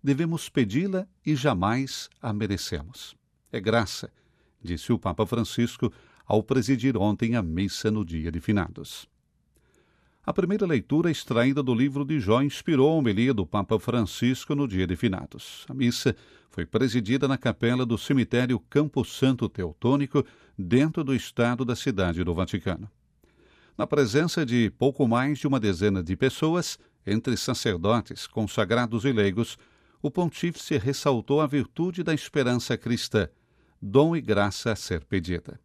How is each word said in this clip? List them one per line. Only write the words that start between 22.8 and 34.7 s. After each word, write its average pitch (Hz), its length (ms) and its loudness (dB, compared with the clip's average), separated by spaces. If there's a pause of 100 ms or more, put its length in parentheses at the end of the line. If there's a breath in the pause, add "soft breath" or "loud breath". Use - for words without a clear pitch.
Na - 100 0
presença 147 580 2
de 117 260 2
pouco 135 360 0
mais 127 320 0
de 151 80 -2
uma 135 120 2
dezena 98 440 2
de 90 140 -2
pessoas, 160 600 0 (280 soft breath)
entre 110 320 0
sacerdotes, 107 880 -2
consagrados 110 800 -2
e 139 80 2
leigos, 104 440 0 (440 soft breath)
o 143 100 -2
pontífice 170 680 -2
ressaltou 135 640 0
a 156 80 2
virtude 165 560 -2
da 160 100 0
esperança 123 640 0
cristã, 113 520 0 (520)
dom 139 340 4
e 156 40 0
graça 101 520 0